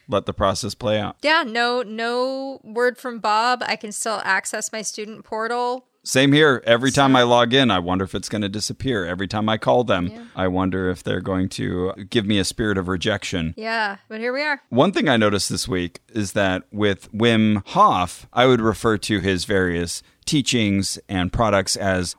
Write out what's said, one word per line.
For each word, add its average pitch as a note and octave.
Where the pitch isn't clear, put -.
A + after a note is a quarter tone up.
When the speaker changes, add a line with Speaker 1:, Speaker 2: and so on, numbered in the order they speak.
Speaker 1:
let G2+
the G2
process G2
play G#2+
out. G2
Speaker 2:
Yeah, D#4
no, A#3+
no B3
word A#3+
from A#3+
Bob. A3+
I G#3
can G#3
still A3
access G3+
my A3
student A3
portal. A#3+
Speaker 1:
Same C#3
here. D3
Every A#2+
time C#3
Speaker 2:
So B2+
Speaker 1:
I B2
log A#2+
in, C3
I F#2+
wonder F2+
if F2+
it's G2
gonna G#2
disappear. G#2
Every F2+
time G#2+
I A2
call B2
them, F2+
Speaker 2:
Yeah. A3+
Speaker 1:
I F#2
wonder F#2
if F2
they're G2+
going F#2+
to F#2
give A2+
me G#2
a F2+
spirit G#2+
of F#2
rejection. F#2
Speaker 2:
Yeah, A3
but A3
here A#3+
we C#4
are. D4
Speaker 1:
One C#3
thing F#3
I B2+
noticed G#2
this -
week F2
is G#2+
that F#2+
with G2+
Wim A2
Hof, C#3+
I B2
would B2+
refer A2
to G#2
his F#2
various F2
teachings G#2+
and F#2
products G2+
as F#2